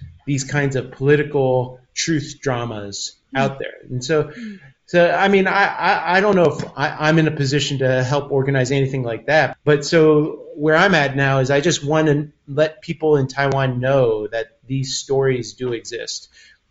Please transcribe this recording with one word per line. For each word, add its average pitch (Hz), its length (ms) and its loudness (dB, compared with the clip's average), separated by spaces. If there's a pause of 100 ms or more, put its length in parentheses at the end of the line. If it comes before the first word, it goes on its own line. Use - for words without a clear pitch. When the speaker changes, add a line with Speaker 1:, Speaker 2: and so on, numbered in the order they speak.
(260)
Speaker 1:
these 139 180 -2
kinds 139 320 -2
of - 160 -6
political 139 880 0 (140)
truth - 460 -4
dramas 113 760 -8 (160)
Speaker 2:
Hmm. 269 60 -4
Speaker 1:
out - 200 0
there. - 200 -12 (120)
And 123 140 -6
so, 151 200 0
Speaker 2:
Hmm. - 320 -14 (300)
Speaker 1:
so, 170 240 4
I 180 180 2
mean, 196 180 4
I, 190 180 2 (260)
I, 170 260 0
I 190 40 4
don't 202 160 2
know 165 200 6
if - 80 -8 (120)
I, 151 320 -2
I'm 160 100 4
in 156 100 4
a 151 140 -4
position 139 360 -2
to 127 260 2
help 139 260 -2
organize 135 400 0
anything 135 320 -2
like 113 240 -8
that. 156 380 2
But 147 200 2
so 170 160 2 (540)
where 156 220 2
I'm 190 180 4
at 139 220 2
now 135 240 2
is 127 100 0
I 143 100 4
just 151 240 0
want 156 240 2
to 147 220 0 (160)
let 151 360 -2
people 156 340 0
in 135 100 2
Taiwan 135 540 -2
know 123 480 2
that 113 180 -6 (200)
these 135 320 -6
stories 135 560 -2
do 127 180 -6
exist, 113 560 -12 (420)